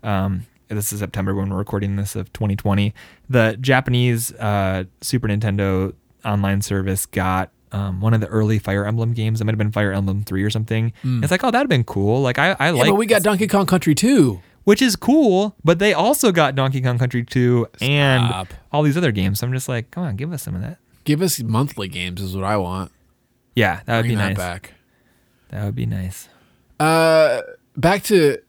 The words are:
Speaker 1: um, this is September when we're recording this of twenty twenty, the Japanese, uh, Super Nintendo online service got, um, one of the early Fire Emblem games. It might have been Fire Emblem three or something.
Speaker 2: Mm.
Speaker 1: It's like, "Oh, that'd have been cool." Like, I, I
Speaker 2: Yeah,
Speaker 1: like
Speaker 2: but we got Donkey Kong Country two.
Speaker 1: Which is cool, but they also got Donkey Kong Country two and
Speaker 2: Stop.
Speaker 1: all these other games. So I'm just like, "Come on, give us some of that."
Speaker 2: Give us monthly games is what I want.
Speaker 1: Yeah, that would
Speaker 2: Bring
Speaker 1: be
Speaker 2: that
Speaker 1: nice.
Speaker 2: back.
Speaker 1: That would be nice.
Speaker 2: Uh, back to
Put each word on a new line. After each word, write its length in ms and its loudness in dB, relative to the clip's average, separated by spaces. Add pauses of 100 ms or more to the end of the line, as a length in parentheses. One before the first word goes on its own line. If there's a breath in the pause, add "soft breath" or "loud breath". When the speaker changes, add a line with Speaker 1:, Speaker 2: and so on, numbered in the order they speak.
Speaker 1:
um, 440 -2 (220)
this 240 -4
is 80 -8
September 340 -4
when 160 -2
we're 80 -4
recording 380 -4
this 200 -6
of 160 -10
twenty 240 -2
twenty, 380 0 (340 loud breath)
the 320 2
Japanese, 760 0
uh, 500 -2 (160)
Super 280 -2
Nintendo 640 0 (320)
online 380 0
service 440 -2
got, 440 -2 (220)
um, 280 -4
one 140 4
of 60 4
the 80 -4
early 320 2
Fire 240 -2
Emblem 300 -2
games. 260 -2
It 40 -2
might 80 0
have 60 -2
been 140 0
Fire 200 0
Emblem 300 -2
three 220 -4
or 60 0
something. 420 -2 (120)
Speaker 2:
Mm. 200 0
Speaker 1:
It's 80 0
like, 100 0
"Oh, 80 0
that'd 140 0
have 40 -4
been 160 2
cool." 380 0
Like, 160 0
I, 220 2
I 60 0
Speaker 2:
Yeah, 60 2
Speaker 1:
like 180 4
Speaker 2:
but 60 4
we 100 0
got 180 2
Donkey 240 2
Kong 180 2
Country 300 2
two. 440 4 (240 soft breath)
Speaker 1:
Which 180 4
is 120 2
cool, 680 2
but 140 4
they 160 2
also 380 2
got 220 2
Donkey 280 0
Kong 160 0
Country 260 -2
two 420 2 (140)
and 480 2
Speaker 2:
Stop. 260 -6 (160)
Speaker 1:
all 120 0
these 140 2
other 140 0
games. 300 -2
So 60 -4
I'm 60 -4
just 160 -6
like, 220 -6
"Come 140 -8
on, 120 -6
give 160 -8
us 100 -10
some 120 -8
of 60 -6
that." 180 -10 (260)
Speaker 2:
Give 180 0
us 200 -2
monthly 460 -2
games 320 -8
is 160 -8
what 80 -4
I 140 0
want. 340 -6 (640)
Speaker 1:
Yeah, 300 2
that 100 -2
would 60 2
Speaker 2:
Bring 100 0
Speaker 1:
be 40 -2
Speaker 2:
that 120 0
Speaker 1:
nice. 80 -2
Speaker 2:
back. 380 -10 (760)
Speaker 1:
That 160 -8
would 100 -4
be 120 -4
nice. 420 -6 (500 soft breath)
Speaker 2:
Uh, 600 4 (360)
back 280 2
to 340 4 (100)